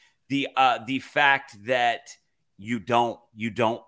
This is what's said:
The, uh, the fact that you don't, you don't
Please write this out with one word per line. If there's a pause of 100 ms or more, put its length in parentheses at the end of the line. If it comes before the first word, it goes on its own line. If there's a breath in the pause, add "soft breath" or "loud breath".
(280 soft breath)
The,
uh,
the
fact (100)
that (420)
you
don't, (160)
you
don't